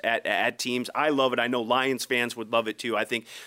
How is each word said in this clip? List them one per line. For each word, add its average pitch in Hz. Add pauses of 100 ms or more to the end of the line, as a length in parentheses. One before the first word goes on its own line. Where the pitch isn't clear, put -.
at, 113 (100)
at 107
teams. 123
I 147
love 135
it. 120
I 120
know 123
Lions 127
fans 120
would 113
love 117
it 110
too. 113
I 110
think 117 (200)